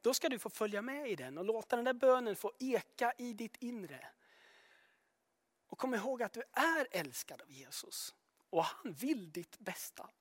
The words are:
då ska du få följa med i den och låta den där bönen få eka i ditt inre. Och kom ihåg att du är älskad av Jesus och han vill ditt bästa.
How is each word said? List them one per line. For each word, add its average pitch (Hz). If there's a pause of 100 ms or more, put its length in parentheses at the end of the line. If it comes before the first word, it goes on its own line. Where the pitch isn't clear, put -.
då 254
ska 330
du 254
få 208
följa 208
med 269
i 190
den 135
och 180
låta 220
den 240
där 254
bönen 247
få -
eka 240
i 247
ditt 220
inre. 185 (1600)
Och -
kom 262
ihåg 233
att 202
du 226 (100)
är 311
älskad 139
av -
Jesus - (360)
och 165
han -
vill 190
ditt -
bästa. - (100)